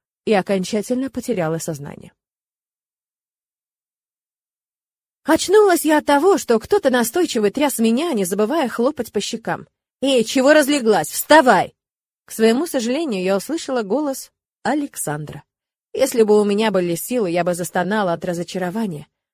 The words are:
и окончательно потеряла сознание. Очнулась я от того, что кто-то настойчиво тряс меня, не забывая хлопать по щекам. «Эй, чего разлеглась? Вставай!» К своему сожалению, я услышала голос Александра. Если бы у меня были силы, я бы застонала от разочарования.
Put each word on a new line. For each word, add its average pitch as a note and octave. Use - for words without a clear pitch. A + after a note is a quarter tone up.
и -
окончательно G#3
потеряла F3
сознание. -
Очнулась F4+
я D4+
от D4
того, D4
что A3+
кто-то G4
настойчиво A#3
тряс C#4
меня, A#3+
не G3+
забывая G#3+
хлопать A#3+
по G#3
щекам. -
«Эй, C4
чего C4
разлеглась? B3
Вставай!» A#3+
К -
своему A3+
сожалению, B3
я F#3+
услышала C4
голос C4
Александра. D#3
Если A#3+
бы G#3
у G#3
меня G#3
были F3
силы, A3
я E3+
бы F3+
застонала F3+
от E3
разочарования. F3